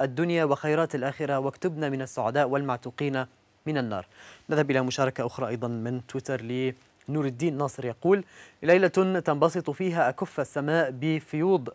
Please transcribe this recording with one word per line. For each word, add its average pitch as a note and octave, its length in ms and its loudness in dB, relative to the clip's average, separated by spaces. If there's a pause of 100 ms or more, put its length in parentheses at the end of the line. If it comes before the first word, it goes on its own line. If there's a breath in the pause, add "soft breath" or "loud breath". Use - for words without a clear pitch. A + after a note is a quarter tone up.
الدنيا D#3+ 440 0
وخيرات D3+ 500 0
الآخرة، C#3 440 -2
واكتبنا D3 500 -2
من C3+ 140 -4
السعداء B2+ 460 0
والمعتوقين C3+ 800 -2 (400)
من D3+ 120 -2
النار". G#2+ 280 -4 (440 loud breath)
نذهب D3+ 200 2
إلى C3 120 4
مشاركة B2+ 440 0
أخرى A#2+ 220 -6
أيضًا A#2 200 -4
من A#2 380 -6
تويتر C3 360 -6
لنور C3 840 -6
الدين C3+ 300 -2
ناصر C3+ 280 -4
يقول: F3+ 400 2 (380 loud breath)
"ليلة F3+ 260 6 (320)
تنبسط D#3 500 2
فيها E3 380 2
أكف - 320 -4
السماء D3 500 0
بفيوض D#3 840 0